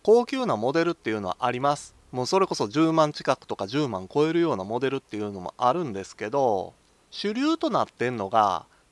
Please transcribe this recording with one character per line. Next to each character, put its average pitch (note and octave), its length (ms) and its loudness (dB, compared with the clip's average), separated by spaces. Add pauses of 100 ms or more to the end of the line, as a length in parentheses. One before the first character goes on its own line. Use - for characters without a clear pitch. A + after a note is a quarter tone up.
高 A#3 220 6
級 C4 200 -4
な C#3 120 0
モ A#2+ 160 0
デ E3 100 2
ル E3+ 80 0
っ - 40 -4
て - 140 -6
い A2 40 0
う G#2 80 -2
の F#2+ 80 -4
は - 100 -4
あ B2 120 0
り B2 80 -6
ま C#3+ 160 2
す。 - 200 -18 (160)
も B2+ 120 -4
う - 20 -2
そ F#3+ 140 2
れ F#3+ 80 2
こ - 80 -4
そ A#2+ 120 -2
十 D#3 240 2
万 D#3 200 4
近 - 240 -2
く - 120 -20
と G#2+ 80 -6
か G2 120 -6
十 C#3 200 -2
万 F#2+ 260 -6
超 D3+ 140 2
え D#3+ 60 -2
る E3+ 60 2
よ E3 140 2
う G#2 40 -2
な F#2+ 60 -4
モ A2 160 -4
デ C3 100 0
ル C3+ 80 -4
っ - 40 -4
て - 160 -10
い G#2 40 -4
う G#2 100 -4
の G2 80 -10
も F2+ 180 -10
あ B2 140 2
る F3 120 -2
ん B2 100 -6
で F#2+ 100 -8
す - 120 -16
け G#2+ 140 -8
ど、 A2 440 0 (360)
主 G#3 240 -4
流 D4 240 0
と D#4+ 120 -2
な D3+ 140 0
っ G#2 40 -2
て A#2+ 220 -4
ん B2 80 -6
の G2 120 -6
が G2+ 360 2 (260)